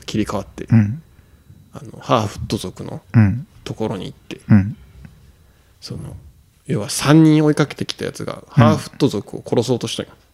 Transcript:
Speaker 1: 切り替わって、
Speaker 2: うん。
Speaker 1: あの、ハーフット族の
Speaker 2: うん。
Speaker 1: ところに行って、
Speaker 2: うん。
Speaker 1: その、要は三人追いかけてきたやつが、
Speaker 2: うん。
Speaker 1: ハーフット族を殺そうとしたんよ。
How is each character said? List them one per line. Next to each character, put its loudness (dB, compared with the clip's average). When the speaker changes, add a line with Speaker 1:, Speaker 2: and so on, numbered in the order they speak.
Speaker 1:
切 -4
り 0
替 -6
わ -6
っ -16
て、 -16
Speaker 2:
う 4
ん。 2
Speaker 1:
あ -18
の、 -18
ハ 0
ー 0
フ -12
ッ -8
ト -4
族 -12
の -12
Speaker 2:
う 6
ん。 2
Speaker 1:
と -8
こ -6
ろ -6
に -12
行 -14
っ -20
て、 -18
Speaker 2:
う 8
ん。 2
Speaker 1:
そ -12
の、 -14
要 -2
は -8
三 6
人 6
追 4
い -4
か 0
け -14
て -8
き -8
た -10
や -8
つ -12
が、 -8
Speaker 2:
う -16
ん。 -20
Speaker 1:
ハ 4
ー 2
フ -10
ッ -20
ト 2
族 -6
を -16
殺 0
そ -2
う -8
と -6
し -8
た -6
ん -14
よ。 -20